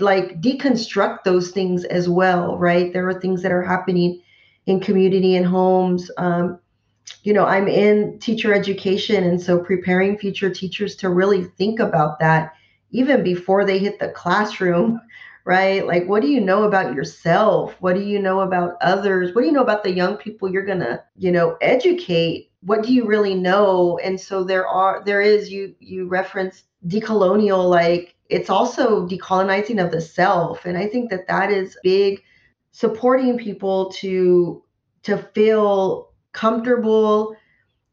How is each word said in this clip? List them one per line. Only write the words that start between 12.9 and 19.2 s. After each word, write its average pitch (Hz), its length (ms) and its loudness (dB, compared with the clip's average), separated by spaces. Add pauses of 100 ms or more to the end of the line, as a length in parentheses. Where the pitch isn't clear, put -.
even 247 320 2
before 185 420 0
they 196 120 0
hit 202 220 -2
the - 100 -6
classroom, 202 880 -2 (240)
<laughs> - 220 -20
right? 190 400 2
Like, 180 220 -2
what 208 160 0
do 285 40 0
you 277 140 2
know 196 220 2
about 190 320 0
yourself? 175 840 0
What 180 160 0
do 202 60 -2
you 202 180 -4
know 190 200 0
about 185 420 -2
others? 185 520 0